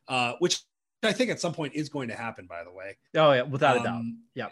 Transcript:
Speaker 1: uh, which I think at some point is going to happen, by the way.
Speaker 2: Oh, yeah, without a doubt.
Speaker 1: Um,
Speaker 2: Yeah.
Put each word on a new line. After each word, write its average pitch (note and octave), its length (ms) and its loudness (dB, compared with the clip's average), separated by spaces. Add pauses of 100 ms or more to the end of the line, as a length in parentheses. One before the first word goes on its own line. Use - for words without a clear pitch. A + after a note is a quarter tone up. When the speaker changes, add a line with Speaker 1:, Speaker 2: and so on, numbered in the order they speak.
Speaker 1:
uh, B2 300 0
which F3 220 0 (440)
I G#3+ 80 4
think G#3+ 180 0
at D3+ 100 -4
some E3+ 140 -2
point D3 220 -6
is D3+ 120 -4
going C3 200 -6
to G2+ 80 -8
happen, A2+ 300 -10
by E2+ 180 -12
the F2 80 -18
way. F#2+ 240 -14 (180)
Speaker 2:
Oh, D#3 180 6
yeah, B2+ 100 4
without C3+ 340 4
a A#2+ 80 0
doubt. A#2 160 -2
Speaker 1:
Um, A#2 180 -8 (160)
Speaker 2:
Yeah. A2+ 180 -6